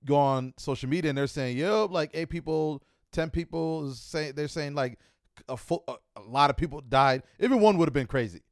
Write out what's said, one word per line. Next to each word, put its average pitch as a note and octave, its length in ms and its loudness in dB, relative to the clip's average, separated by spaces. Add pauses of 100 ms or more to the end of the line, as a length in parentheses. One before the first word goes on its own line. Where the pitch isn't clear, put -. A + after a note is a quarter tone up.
go C#3 100 2
on C3+ 420 2
social C3 320 -6
media D#3 200 0
and C#3 80 -2
they're C#3 100 0
saying, B2+ 300 -4
"Yo, G#3 320 2
like, E3 240 -2
eight D#3+ 160 -6
people, D#3 540 -4 (280)
ten D#3+ 180 -2
people D#3+ 600 -4
is B2+ 100 -12
say-," D3+ 320 -6
they're D3 160 -4
saying, C#3+ 280 -6
like, B2+ 240 -2 (500)
a B2+ 80 -6
full, - 300 -4
a, B2 80 -8 (220)
a G#2+ 40 -18
lot C3 280 2
of - 80 -2
people D3 240 -4
died. C3 420 4 (160)
Even B3 220 4
one G#3 160 8
would E3 100 6
have C#3 60 -2
been C3+ 140 0
crazy. A2 340 -4 (100)